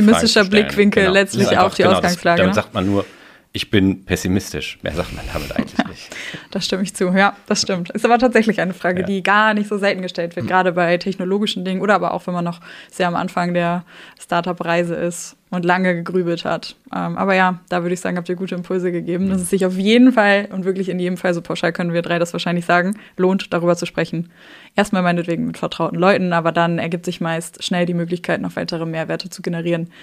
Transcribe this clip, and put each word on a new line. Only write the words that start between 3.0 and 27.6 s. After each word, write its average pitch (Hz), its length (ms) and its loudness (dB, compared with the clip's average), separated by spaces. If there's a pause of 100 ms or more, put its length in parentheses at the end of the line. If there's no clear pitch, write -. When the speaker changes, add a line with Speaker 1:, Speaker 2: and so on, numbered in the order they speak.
Speaker 2:
ich - 180 -8
bin 95 360 4
pessimistisch. 92 760 -2
Mehr 82 120 -6
sagt 87 200 -6
man - 160 -12
damit - 240 -8
eigentlich - 320 -4
Speaker 1:
<laughs> - 20 -12
Speaker 2:
nicht. - 280 -16 (340)
Speaker 1:
Da 196 120 -6
stimme 190 220 -2
ich 180 100 -10
zu. 185 160 -2
Ja, 190 260 2 (100)
das 208 140 0
stimmt. 180 300 -4
Ist 226 160 -2
aber 240 120 6
tatsächlich 226 440 4
eine 180 100 -2
Frage, 180 280 -2
Speaker 2:
Ja. 180 60 -2
Speaker 1:
die 196 160 -2
gar 208 300 4
nicht 208 160 -2
so 208 80 -2
selten 196 240 0
gestellt 175 360 -6
wird, 175 100 -6
Speaker 3:
Mhm. - 20 -6
Speaker 1:
gerade 185 240 4
bei 175 240 2
technologischen 190 680 -2
Dingen 185 160 -2
oder 202 140 4
aber 175 180 0
auch, 180 120 -6
wenn 180 80 -4
man 175 100 -2
noch 170 160 -6 (300)
sehr 180 180 0
am 170 80 -2
Anfang 175 360 -2
der 175 320 0 (380)
Startup-Reise 175 720 -2
ist 170 400 -6 (160)
und 180 140 -4
lange 180 300 2
gegrübelt 170 500 -2
hat. - 320 -4 (180)
Ähm, 170 220 -4
aber 190 180 2
ja, 185 260 2 (100)
da 175 120 0
würde 175 120 -2
ich 180 60 -10
sagen, 180 180 -4
habt 175 100 -10
ihr 180 80 -2
gute 185 180 -6
Impulse 180 380 -4
gegeben, 175 380 -2
dass 190 80 0
Speaker 2:
Mhm. 180 60 -2
Speaker 1:
es 175 60 -4
sich 190 140 2
auf 185 140 0
jeden 233 340 6
Fall 202 400 4
und 190 140 -4
wirklich 190 240 -2
in 180 80 -2
jedem 180 180 -2
Fall, 180 160 0
so 170 80 0
pauschal - 320 -2
können 170 220 -2
wir 170 80 0
drei 170 160 -2
das 170 160 -2
wahrscheinlich 170 320 -2
sagen, 175 320 2 (180)
lohnt, 185 380 0
darüber 175 200 2
zu 170 120 -6
sprechen. 165 420 -4 (480)
Erstmal 196 260 0
meinetwegen 170 440 0
mit 165 100 -6
vertrauten 170 420 -4
Leuten, 180 360 2
aber 165 180 0
dann 170 260 0
ergibt 170 280 -6
sich - 160 -6
meist 165 420 -6